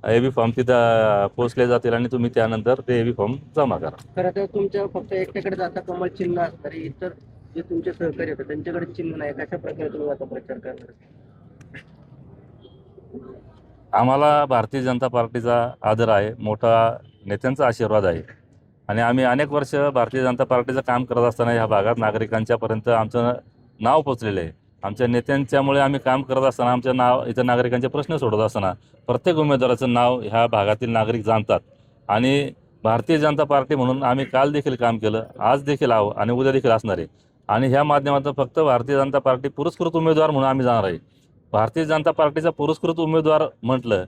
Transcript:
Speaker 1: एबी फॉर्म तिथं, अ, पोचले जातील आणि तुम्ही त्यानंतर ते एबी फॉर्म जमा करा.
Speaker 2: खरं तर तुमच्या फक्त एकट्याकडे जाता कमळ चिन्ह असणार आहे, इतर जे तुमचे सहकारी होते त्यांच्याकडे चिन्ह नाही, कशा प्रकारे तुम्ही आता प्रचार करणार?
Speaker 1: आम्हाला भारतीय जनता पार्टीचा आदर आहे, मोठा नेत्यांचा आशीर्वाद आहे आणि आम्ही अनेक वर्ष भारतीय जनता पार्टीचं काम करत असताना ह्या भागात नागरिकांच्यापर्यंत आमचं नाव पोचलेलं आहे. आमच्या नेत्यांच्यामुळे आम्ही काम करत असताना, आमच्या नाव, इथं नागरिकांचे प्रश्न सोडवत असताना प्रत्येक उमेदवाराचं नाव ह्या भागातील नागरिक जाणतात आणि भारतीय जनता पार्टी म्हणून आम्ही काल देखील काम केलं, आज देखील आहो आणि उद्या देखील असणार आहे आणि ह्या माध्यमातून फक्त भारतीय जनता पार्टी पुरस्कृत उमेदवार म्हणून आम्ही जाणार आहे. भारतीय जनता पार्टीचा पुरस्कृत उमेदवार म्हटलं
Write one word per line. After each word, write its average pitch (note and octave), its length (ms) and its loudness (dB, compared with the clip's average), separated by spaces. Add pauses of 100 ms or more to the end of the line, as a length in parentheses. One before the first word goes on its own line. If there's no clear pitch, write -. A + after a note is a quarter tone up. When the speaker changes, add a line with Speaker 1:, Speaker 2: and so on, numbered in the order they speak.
Speaker 1:
एबी A#2 220 2
फॉर्म A#2 280 0
तिथं, A2+ 640 4
अ, G2+ 40 0
पोचले B2 400 0
जातील A#2+ 260 2
आणि A#2+ 180 -2
तुम्ही A#2+ 240 -2
त्यानंतर A2+ 380 2 (140)
ते B2 120 0
एबी A#2 140 0
फॉर्म G#2+ 200 -2 (220)
जमा B2+ 220 0
करा. D#2 120 -6 (260)
Speaker 2:
खरं F3+ 140 -2
तर G3 160 -6
तुमच्या G3+ 480 -4
फक्त F#3+ 200 -10
एकट्याकडे F#3+ 420 -6
जाता F#3 240 -6
कमळ F3+ 280 -8
चिन्ह F3 340 -4
असणार E3 320 -8
आहे, D#3+ 120 -12
इतर F3+ 240 -10 (460)
जे E3 60 -8
तुमचे E3+ 300 -6
सहकारी E3 380 -6
होते C#3 140 -10
त्यांच्याकडे E3 420 -8
चिन्ह D#3+ 320 -10
नाही, D3 160 -8
कशा D3+ 240 -10
प्रकारे D#3 320 -10
तुम्ही D3 200 -8
आता C#3 160 -8
प्रचार - 320 -12
करणार? A#2+ 340 -16 (3000)
Speaker 1:
आम्हाला C#3+ 520 4
भारतीय B2+ 360 -2
जनता B2+ 260 -2
पार्टीचा A#2+ 640 0 (120)
आदर A2 280 2
आहे, G#2 300 2
मोठा A2+ 580 2 (280)
नेत्यांचा B2+ 420 -2
आशीर्वाद G#2+ 380 2
आहे E2 160 0 (680)
आणि G#2+ 140 -2
आम्ही B2 220 2
अनेक C#3 280 0
वर्ष D3 240 -2
भारतीय C3 460 0
जनता B2+ 220 0
पार्टीचं B2+ 380 0
काम B2 220 -2
करत A#2+ 180 -2
असताना A#2 300 2
ह्या A#2 140 2
भागात G#2+ 320 2
नागरिकांच्यापर्यंत A2 880 -2
आमचं A#2 460 0 (460)
नाव C3 220 4
पोचलेलं A#2 380 -4
आहे. E2 120 -8 (320)
आमच्या G#2 240 -2
नेत्यांच्यामुळे C#3 720 0
आम्ही C#3 260 2
काम C3 160 2
करत C3 200 0
असताना, B2 300 2
आमच्या B2+ 220 0
नाव, B2+ 320 2
इथं B2 200 -2
नागरिकांचे B2 420 0
प्रश्न D3 300 -4
सोडवत G#2+ 240 0
असताना G2+ 320 0 (340)
प्रत्येक C3 280 0
उमेदवाराचं B2+ 580 2
नाव B2 260 4
ह्या A2+ 280 2
भागातील G#2+ 420 0
नागरिक A2+ 360 0
जाणतात G#2+ 340 2 (480)
आणि C3 440 2 (320)
भारतीय A#2+ 340 2
जनता D3+ 260 2
पार्टी C#3+ 320 2
म्हणून C3 280 0
आम्ही C3 220 0
काल C3+ 260 2
देखील C#3+ 240 -2
काम A#2 220 0
केलं, A2 260 -2 (160)
आज B2+ 240 2
देखील C#3 280 0
आहो G#2+ 180 4
आणि G#2+ 220 -2
उद्या C3 200 2
देखील C3 200 2
असणार G#2+ 260 0
आहे E2 100 -8 (400)
आणि A#2 200 0
ह्या C3+ 160 4
माध्यमातून C#3+ 540 0
फक्त C3+ 220 -2
भारतीय C3+ 360 2
जनता C3+ 240 2
पार्टी C3 300 0
पुरस्कृत E3 460 -4
उमेदवार D#3+ 360 2
म्हणून C3+ 180 0
आम्ही C3 140 0
जाणार A#2 200 2
आहे. F2+ 140 -2 (540)
भारतीय A2+ 340 0
जनता D#3 260 0
पार्टीचा D#3 380 0
पुरस्कृत D#3+ 500 -2
उमेदवार D#3 440 2 (200)
म्हटलं A#2 440 0